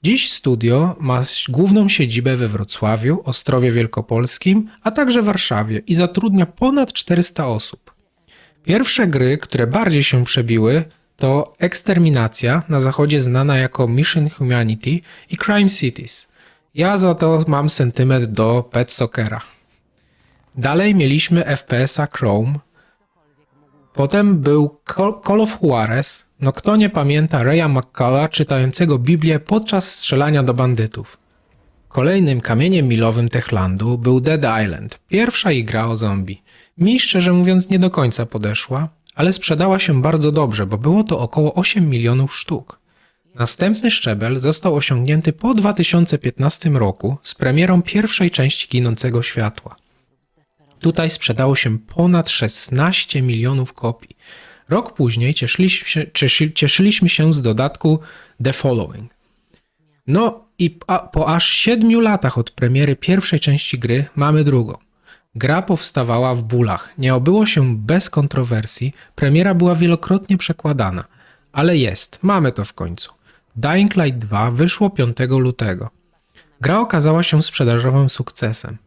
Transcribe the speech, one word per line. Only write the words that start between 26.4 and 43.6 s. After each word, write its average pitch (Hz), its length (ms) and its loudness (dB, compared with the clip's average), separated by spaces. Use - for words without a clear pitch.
kto 208 240 0
nie 208 140 4
pamięta 151 540 0
Raya 156 260 2
McCalla 131 600 0
czytającego 139 680 0
Biblię 156 400 2
podczas 208 560 -2
strzelania 143 480 0
do 123 100 0
bandytów? 123 640 -2
Kolejnym 147 540 0
kamieniem 147 460 0
milowym 113 420 2
Techlandu 107 680 -2
był 127 240 2
Dead 135 440 0
Island, - 420 -10
pierwsza 214 440 0
ich 123 140 0
gra 110 220 -2
o 113 80 -2
zombie. 98 460 -4
Mi, 214 220 2
szczerze 180 340 0
mówiąc, 180 360 2
nie 190 100 2
do 180 100 4
końca 127 360 -2
podeszła, 117 640 -6
ale 180 180 0
sprzedała 185 460 0
się 139 220 0
bardzo 151 300 2
dobrze, 117 340 0
bo 104 120 -4
było 165 260 2
to 214 160 -2
około 151 340 0
osiem 180 360 0
milionów 123 460 0
sztuk. - 440 -8
Następny 208 560 0